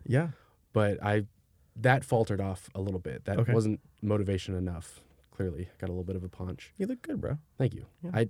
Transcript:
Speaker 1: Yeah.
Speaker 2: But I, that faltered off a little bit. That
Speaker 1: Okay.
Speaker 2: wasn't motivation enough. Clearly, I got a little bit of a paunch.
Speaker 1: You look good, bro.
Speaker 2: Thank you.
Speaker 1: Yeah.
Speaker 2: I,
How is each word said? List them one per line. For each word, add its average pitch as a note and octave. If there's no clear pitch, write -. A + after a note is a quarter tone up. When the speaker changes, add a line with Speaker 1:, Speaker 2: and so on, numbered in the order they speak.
Speaker 1:
Yeah. D#3
Speaker 2:
But G#2
I, G#2
that B2+
faltered A2
off F#2+
a G2
little F#2+
bit. -
That G2
Speaker 1:
Okay. A#2+
Speaker 2:
wasn't G#2+
motivation G2
enough. F2+
Clearly, F2+
I -
got F#2+
a F2
little F2+
bit F#2+
of F2+
a F2+
paunch. -
Speaker 1:
You F#3+
look B3+
good, D4+
bro. -
Speaker 2:
Thank C3
you. -
Speaker 1:
Yeah. E3+
Speaker 2:
I, A2+